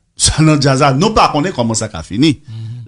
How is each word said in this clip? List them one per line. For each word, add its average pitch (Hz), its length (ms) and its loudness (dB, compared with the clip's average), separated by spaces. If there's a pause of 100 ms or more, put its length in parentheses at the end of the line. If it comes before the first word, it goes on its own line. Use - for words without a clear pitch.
(120)
misye - 240 -2
al 156 140 4
nan 147 100 2
Djaz 139 240 2
la, 139 140 4
nou 214 180 0
pa 185 160 4
konnen 147 240 -4
kòman 113 220 -2
sa 107 100 -6
ka 82 160 -12
fini. 131 320 0
mm, - 160 -18
hmm, 113 360 -12